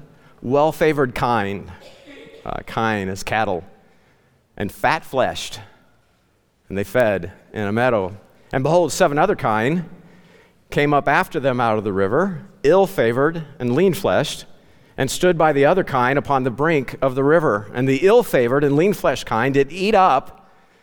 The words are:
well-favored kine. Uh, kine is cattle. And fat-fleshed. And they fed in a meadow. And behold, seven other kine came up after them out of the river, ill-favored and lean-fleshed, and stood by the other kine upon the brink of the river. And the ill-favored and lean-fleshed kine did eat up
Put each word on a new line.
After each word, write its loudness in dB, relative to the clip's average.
well-favored 0
kine. -2
Uh, -8
kine -2
is -8
cattle. -2
And -6
fat-fleshed. -4
And -10
they -2
fed 0
in -6
a -4
meadow. 0
And 0
behold, 2
seven 0
other 0
kine -2
came 0
up 2
after 0
them -2
out 0
of -4
the -2
river, -2
ill-favored 2
and -2
lean-fleshed, 0
and -2
stood 0
by 4
the 4
other 2
kine 0
upon 0
the -2
brink -2
of 0
the -2
river. 2
And 0
the 2
ill-favored 2
and 2
lean-fleshed 0
kine 0
did 2
eat 0
up 2